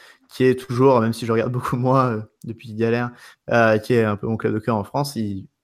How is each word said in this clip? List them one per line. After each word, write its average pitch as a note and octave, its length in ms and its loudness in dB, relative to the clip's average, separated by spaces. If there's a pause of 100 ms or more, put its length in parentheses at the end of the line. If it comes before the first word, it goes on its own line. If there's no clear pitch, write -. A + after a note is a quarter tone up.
(300)
qui - 140 -2
est B2+ 160 4
toujours, B2+ 400 4
même A2+ 140 0
si - 120 -8
je A2+ 60 -2
regarde A#2 200 0
beaucoup B2 260 -4
moins, B2+ 340 2
euh, G#2+ 100 -4 (220)
depuis A#2 260 -14
qu'il G#2+ 80 -12
galère, A#2 340 -2 (380)
euh, A2+ 280 4
qui A2 160 -2
est A#2 100 4
un G#2 140 0
peu A#2+ 100 -8
mon A2+ 100 -2
club A2+ 160 -2
de G#2+ 60 -2
cœur A#2 160 -2
en G2+ 80 -2
France, C#3+ 320 -6
il, G2+ 320 -6 (160)